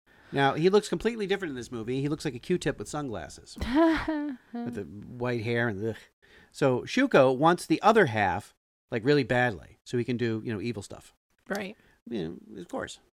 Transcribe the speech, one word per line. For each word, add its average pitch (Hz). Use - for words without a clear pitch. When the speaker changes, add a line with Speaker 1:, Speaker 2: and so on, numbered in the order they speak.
Speaker 1:
Now, 139
he 160
looks 202
completely 214
different 190
in 127
this 120
movie. 123
He 147
looks 151
like 131
a 123
Q-tip 175
with 104
sunglasses. 113
Speaker 2:
<laughs> -
Speaker 1:
With 240
the 220
white 123
hair 117
and 107
ugh. 107
So 127
Shuko 147
wants 165
the 160
other 214
half, 104
like, 110
really 143
badly, 120
so -
he 120
can 123
do, 113
you 120
know, 101
evil 104
stuff. -
Speaker 2:
Right. 202
Speaker 1:
You 180
know, 190
of 175
course. -